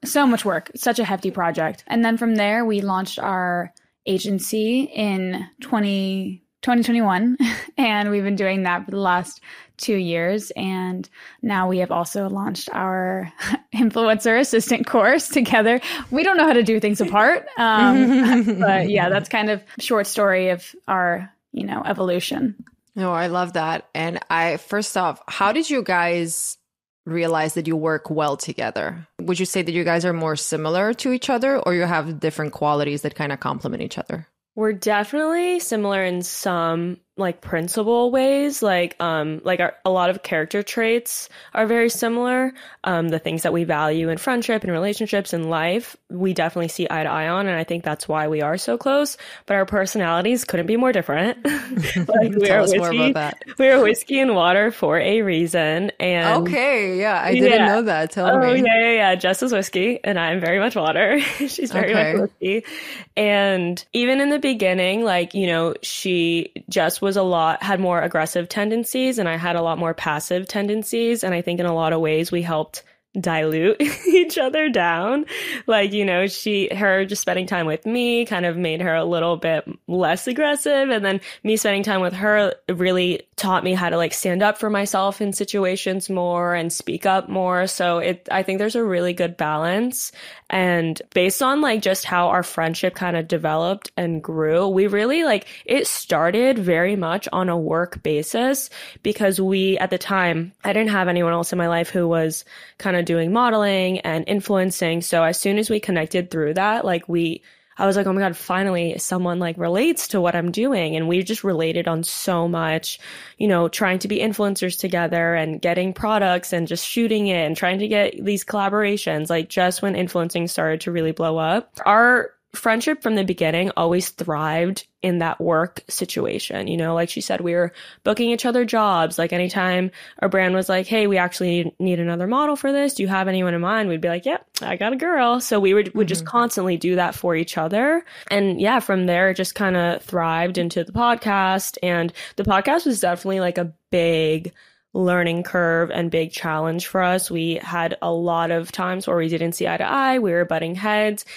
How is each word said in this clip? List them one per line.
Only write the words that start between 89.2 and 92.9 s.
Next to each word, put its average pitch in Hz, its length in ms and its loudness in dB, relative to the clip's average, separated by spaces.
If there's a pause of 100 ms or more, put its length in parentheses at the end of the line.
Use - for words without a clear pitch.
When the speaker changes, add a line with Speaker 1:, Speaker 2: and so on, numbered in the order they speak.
Speaker 3:
balance. 170 720 -2 (380)
And 175 520 0 (120)
based 185 300 2
on, 269 180 2
like, 220 220 2
just 190 240 -2
how 175 220 2
our 180 140 2
friendship 165 520 -2